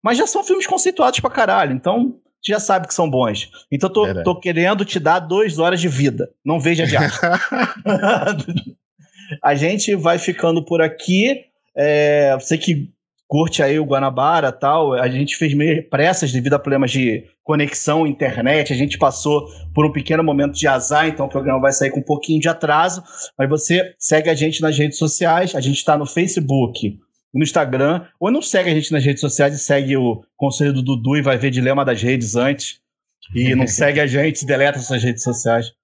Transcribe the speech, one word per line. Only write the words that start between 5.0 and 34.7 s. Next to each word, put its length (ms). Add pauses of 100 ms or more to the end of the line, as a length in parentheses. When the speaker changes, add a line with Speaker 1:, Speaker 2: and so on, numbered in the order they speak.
Speaker 1:
dar 200
duas 380
horas 220
de 80
vida. 400 (160)
Não 160
veja 260
de 80
arte. 260
<laughs> 1700 (560)
A 140
gente 400
vai 220
ficando 460
por 160
aqui. 680 (300)
É, 580
você 220
que 360 (340)
curte 340
aí 160
o 80
Guanabara 680
e 20
tal, 400
a 160
gente 280
fez 160
meio 380
pressas 400
devido 240
a 60
problemas 320
de 320 (180)
conexão, 640
internet, 680
a 40
gente 200
passou 520 (260)
por 100
um 60
pequeno 320
momento 300
de 160
azar, 400
então 180
o 20
programa 320
vai 120
sair 180
com 80
um 60
pouquinho 360
de 80
atraso, 540 (340)
mas 120
você 500
segue 320
a 40
gente 280
nas 160
redes 180
sociais, 600
a 40
gente 240
tá 140
no 80
Facebook, 880 (380)
no 80
Instagram, 640 (140)
ou 100
não 100
segue 300
a 40
gente 180
nas 120
redes 160
sociais 360
e 20
segue 380
o 260 (140)
Conselho 360
do 100
Dudu 340
e 60
vai 140
ver 140
Dilema 340
das 160
Redes 360
antes, 420 (560)
e 220
não 100
Speaker 2:
<laughs> 0
Speaker 1:
segue 320
a 80
gente, 400
deleta 320